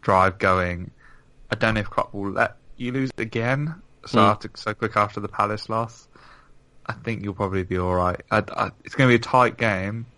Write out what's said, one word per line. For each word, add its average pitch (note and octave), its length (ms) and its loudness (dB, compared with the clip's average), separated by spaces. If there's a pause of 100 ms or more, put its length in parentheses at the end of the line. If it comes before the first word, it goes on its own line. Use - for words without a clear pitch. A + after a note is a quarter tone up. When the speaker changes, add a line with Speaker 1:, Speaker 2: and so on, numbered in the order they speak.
Speaker 1:
drive F#2+ 360 4
going. F2+ 540 0 (600)
I A#2 40 -2
don't A2 180 0
know A2 80 0
if G2+ 80 -6
Klopp - 240 -4
will G2 180 -6
let A2+ 240 0 (220)
you A#2+ 160 -8
lose C3+ 240 -2
again B2+ 560 -2 (320)
so - 140 2
Speaker 2:
Mm. G2+ 120 6
Speaker 1:
after, - 220 -4
so - 200 -6
quick - 220 -4
after G#2 240 0
the G2+ 80 -8
Palace G#2 400 -2
loss. A2+ 400 -6 (800)
I - 80 -8
think G#2+ 300 -6
you'll G2+ 100 -6
probably F#2+ 300 -2
be F#2 140 -4
all F2+ 180 0
right. F2+ 260 0 (100)
I, G#2+ 120 2 (120)
I, A2+ 160 -2 (140)
it's - 100 -14
gonna C3 140 4
be A#2+ 60 8
a A#2 40 4
tight B2 380 4
game G#2+ 480 -2 (120)